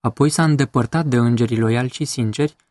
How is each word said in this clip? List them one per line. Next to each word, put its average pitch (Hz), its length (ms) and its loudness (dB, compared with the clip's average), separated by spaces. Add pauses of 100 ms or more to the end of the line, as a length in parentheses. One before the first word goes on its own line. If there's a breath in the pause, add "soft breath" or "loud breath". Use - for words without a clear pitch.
Apoi - 300 0
s-a 165 140 0
îndepărtat 143 600 0
de 123 100 0
îngerii 117 420 2
loiali 117 320 0
și - 140 -8
sinceri, 131 520 -4 (140)